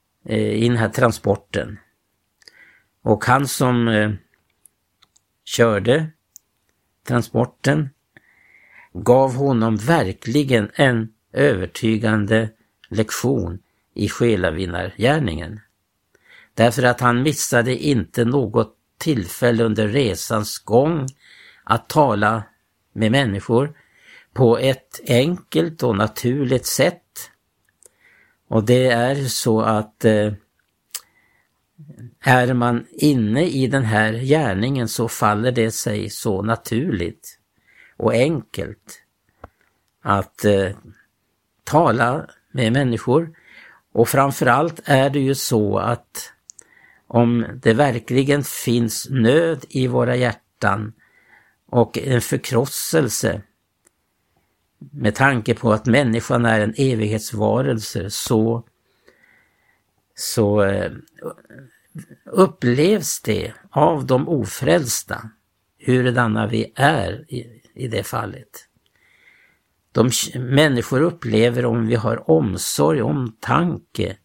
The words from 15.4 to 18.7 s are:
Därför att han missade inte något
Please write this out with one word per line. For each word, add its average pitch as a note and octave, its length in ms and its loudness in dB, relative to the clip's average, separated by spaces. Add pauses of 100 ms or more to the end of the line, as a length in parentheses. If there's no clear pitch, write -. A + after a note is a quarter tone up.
Därför A#2 280 2
att B2 180 2
han B2 220 2
missade B2+ 540 0
inte A#2+ 480 0
något A#2 520 -2 (220)